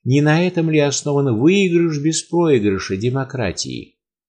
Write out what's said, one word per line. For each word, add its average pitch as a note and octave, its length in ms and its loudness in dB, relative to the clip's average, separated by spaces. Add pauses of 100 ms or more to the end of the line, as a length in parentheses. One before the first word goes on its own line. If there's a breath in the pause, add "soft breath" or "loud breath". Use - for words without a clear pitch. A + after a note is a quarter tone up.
Не C3+ 180 2
на D#3 240 2
этом E3+ 240 -2
ли D#3 80 2
основан C#3+ 600 0
выигрыш E3+ 600 2
без D#3 240 -2
проигрыша A2 760 0
демократии? G#2+ 1040 -6 (280)